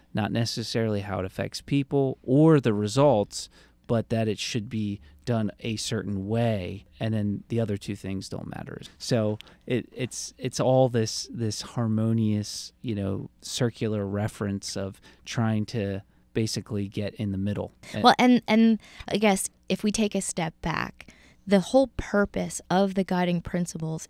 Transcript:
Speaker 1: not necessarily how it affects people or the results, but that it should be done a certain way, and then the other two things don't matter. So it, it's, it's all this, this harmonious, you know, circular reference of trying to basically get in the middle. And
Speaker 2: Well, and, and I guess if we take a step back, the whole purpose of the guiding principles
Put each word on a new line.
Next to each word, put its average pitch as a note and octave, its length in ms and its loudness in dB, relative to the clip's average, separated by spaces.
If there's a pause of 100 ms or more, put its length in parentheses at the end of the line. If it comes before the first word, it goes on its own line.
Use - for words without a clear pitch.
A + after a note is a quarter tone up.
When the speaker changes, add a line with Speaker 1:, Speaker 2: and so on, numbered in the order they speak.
(160)
Speaker 1:
not G#2 160 0
necessarily A2+ 720 -2
how G2 180 -4
it F#2 60 -2
affects - 360 -6
people C#3 640 0
or D3+ 360 8
the A#2+ 140 4
results, G#2 760 2 (360)
but A2+ 240 -2
that A2+ 180 0
it G#2 120 -2
should A2 300 -4
be G#2 300 -4 (260)
done A2+ 340 0
a A2+ 160 -4
certain G2 520 -4
way, G#2 580 -2 (140)
and A2+ 140 -2
then G#2 360 -2
the A2+ 100 -2
other G#2 180 0
two G2+ 180 -8
things F#2+ 340 -8
don't - 260 -10
matter. - 240 -12 (180)
So G#2+ 400 0 (300)
it, A#2+ 240 -2
it's, - 460 -8
it's - 220 -6
all C3 300 6
this, A2+ 420 -2
this A2+ 300 -4
harmonious, A2 1200 0
you A2 140 -4
know, G2 340 -4 (120)
circular G#2+ 640 -2
reference G2+ 680 -4
of G2 240 -6 (240)
trying A2 420 0
to G2 340 -4 (320)
basically G#2+ 540 -2
get G#2 280 -6
in G#2+ 160 -4
the F#2+ 80 -2
middle. G2+ 340 -4 (200)
And - 100 -2
Speaker 2:
Well, A#3+ 160 8
and, B3 280 6
and A3+ 320 4 (280)
I - 100 -2
guess G#3 320 2 (180)
if - 160 -2
we G#3+ 80 2
take G#3 240 0
a G3 60 0
step D#3+ 400 -4
back, - 460 -6 (400)
the G3 120 6
whole C4 280 4 (100)
purpose F#3+ 600 -2 (100)
of F#3+ 260 4
the G3 80 2
guiding F3+ 380 0
principles D#3+ 680 -6